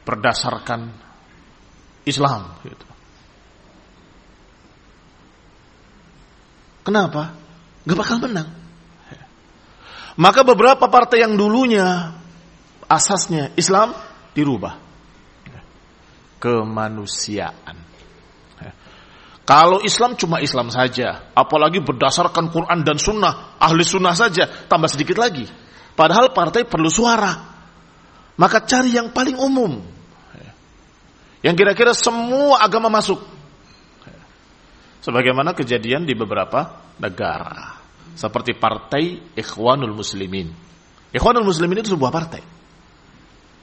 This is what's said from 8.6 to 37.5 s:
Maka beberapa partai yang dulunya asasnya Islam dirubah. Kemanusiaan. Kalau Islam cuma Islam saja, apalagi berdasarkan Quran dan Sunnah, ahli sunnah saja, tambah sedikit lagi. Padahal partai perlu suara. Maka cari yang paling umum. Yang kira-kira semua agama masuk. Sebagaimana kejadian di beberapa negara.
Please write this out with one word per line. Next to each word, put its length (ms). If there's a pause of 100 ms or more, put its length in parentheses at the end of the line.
Maka 320
beberapa 480
partai 320
yang 140
dulunya 760 (760)
asasnya 640
Islam 400 (400)
dirubah. 420 (1700)
Kemanusiaan. 1400 (1700)
Kalau 360
Islam 360
cuma 240
Islam 320
saja, 600
apalagi 480
berdasarkan 680
Quran 320
dan 160
Sunnah, 600
ahli 280
sunnah 280
saja, 320 (200)
tambah 240
sedikit 280
lagi. 280 (480)
Padahal 400
partai 320
perlu 240
suara. 420 (1080)
Maka 300
cari 260
yang 200
paling 240
umum. 440 (1600)
Yang 160
kira-kira 380
semua 680
agama 240
masuk. 320 (1800)
Sebagaimana 560
kejadian 480
di 80
beberapa 640 (240)
negara. 800 (320)